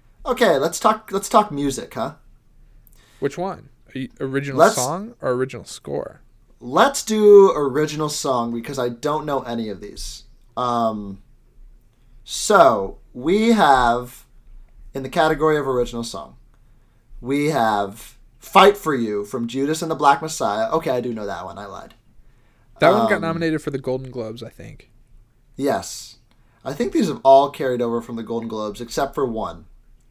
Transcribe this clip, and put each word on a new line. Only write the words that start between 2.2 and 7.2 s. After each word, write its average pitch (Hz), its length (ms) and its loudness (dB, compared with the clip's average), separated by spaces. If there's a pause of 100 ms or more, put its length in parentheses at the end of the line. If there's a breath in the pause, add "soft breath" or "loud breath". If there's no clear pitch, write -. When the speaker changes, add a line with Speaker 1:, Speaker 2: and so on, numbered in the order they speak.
Speaker 2:
Which 143 180 -4
one? 180 320 -10 (240)
Are 131 40 -10
you, 131 100 -8 (120)
original 139 380 -4
Speaker 1:
Let's 170 160 6
Speaker 2:
song 175 480 -4
or 135 80 -2
original 123 340 -4
score? - 560 -10 (400)
Speaker 1:
Let's 180 420 0
do 208 540 8